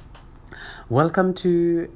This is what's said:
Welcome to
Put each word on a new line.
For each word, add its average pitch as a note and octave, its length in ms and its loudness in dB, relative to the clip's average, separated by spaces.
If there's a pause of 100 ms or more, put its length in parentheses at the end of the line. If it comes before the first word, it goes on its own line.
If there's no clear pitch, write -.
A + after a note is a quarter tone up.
(880)
Welcome E3+ 460 2
to E3+ 600 0